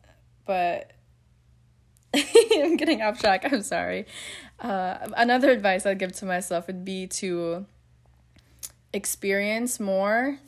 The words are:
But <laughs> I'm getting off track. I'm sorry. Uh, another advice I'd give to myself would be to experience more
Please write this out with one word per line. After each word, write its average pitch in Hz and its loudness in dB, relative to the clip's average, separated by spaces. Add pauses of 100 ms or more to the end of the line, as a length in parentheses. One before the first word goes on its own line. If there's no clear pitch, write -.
(460)
But 180 -2 (1200)
<laughs> - -
I'm 320 4
getting 294 0
off 214 -2
track. 208 2
I'm 214 0
sorry. 180 -4 (540)
Uh, 190 -4 (200)
another 240 4
advice 196 2
I'd 196 0
give 185 -4
to - -10
myself 180 -4
would 185 -10
be 185 -6
to 175 -4 (1300)
experience 208 -2
more 214 0 (100)